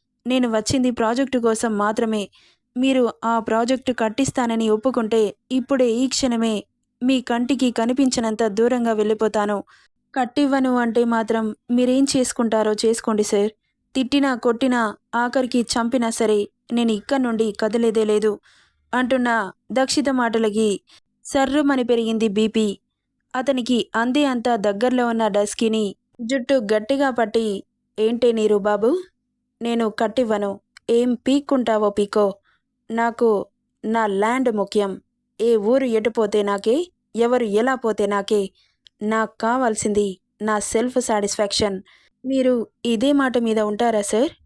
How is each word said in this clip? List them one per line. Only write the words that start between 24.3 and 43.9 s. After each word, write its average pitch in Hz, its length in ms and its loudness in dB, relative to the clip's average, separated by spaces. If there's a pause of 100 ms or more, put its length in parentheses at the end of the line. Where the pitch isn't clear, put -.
దగ్గరలో 220 520 0
ఉన్న 226 200 0
డస్కీని 208 580 0 (360)
జుట్టు 254 340 0 (100)
గట్టిగా 220 440 0
పట్టి, 226 380 0 (500)
"ఏంటే 233 340 2
నీరు 214 260 2
బాబు, 208 320 0 (720)
నేను 233 280 -2
కట్టివ్వను, 214 600 -2 (380)
ఏం 240 260 2
పీక్కుంటావో 240 760 0
పీక్కో, 202 380 0 (640)
నాకు 233 400 0 (540)
నా 220 280 0
ల్యాండ్ 233 440 0
ముఖ్యం. 196 360 -2 (480)
ఏ 226 120 2 (120)
ఊరు 262 220 2
ఎటు 226 240 0
పోతే 214 340 0
నాకే, 202 320 0 (400)
ఎవరు 240 360 2
ఎలా 240 240 2
పోతే 220 320 -2
నాకే, 202 340 0 (600)
నాకు 220 380 -2
కావాల్సింది 220 680 0 (340)
నా 214 180 0
సెల్ఫ్ 233 400 -2
సాటిస్ఫాక్షన్. 202 800 -2 (460)
మీరు 262 300 0 (320)
ఇదే 233 280 2
మాట 262 240 2
మీద 226 220 0
ఉంటారా 214 420 0